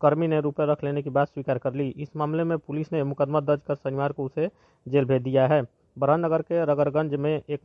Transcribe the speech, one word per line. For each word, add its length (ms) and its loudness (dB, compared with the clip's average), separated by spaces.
कर्मी 260 4
ने 120 2
रुपए 260 -2
रख 180 0
लेने 180 -2
की 80 -8
बात 180 2
स्वीकार 300 -4
कर 160 -4
ली। 140 -2
इस 280 -10
मामले 280 -2
में 140 -2
पुलिस 340 -6
ने 120 0
मुकदमा 380 0
दर्ज 200 0
कर 140 -4
शनिवार 360 -4
को 120 -6
उसे 260 -4
जेल 180 2
भेज 180 2
दिया 240 2
है। 160 4
बरहन 300 2
नगर 160 0
के 220 -2
रगरगंज 520 0
में 160 0
एक 320 -6